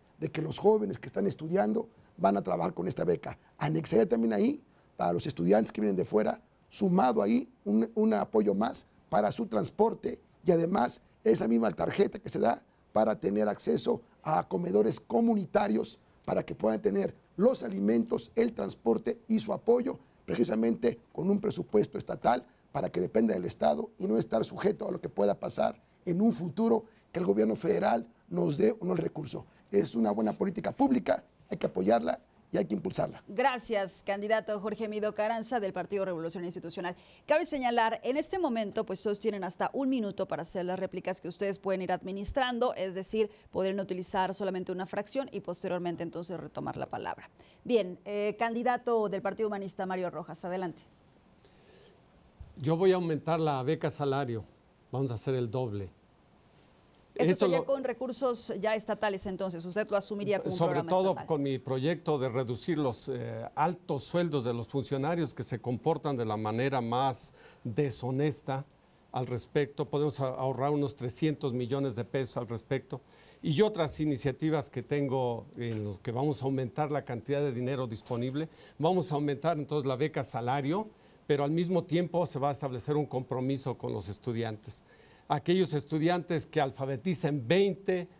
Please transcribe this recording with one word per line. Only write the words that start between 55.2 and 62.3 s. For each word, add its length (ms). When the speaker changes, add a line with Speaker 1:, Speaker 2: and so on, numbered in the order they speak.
Speaker 3:
el 160
doble. 400
Speaker 2:
Eso 160
Speaker 3:
Esto 160
Speaker 2:
sería 120
Speaker 3:
lo 80
Speaker 2:
con 180
recursos 760
ya 140
estatales, 520
entonces, 380
usted 240
lo 80
asumiría 440
como 120
un 60
Speaker 3:
Sobre 160
Speaker 2:
programa 160
Speaker 3:
todo 200
Speaker 2:
estatal. 160
Speaker 3:
con 160
mi 160
proyecto 600
de 100
reducir 500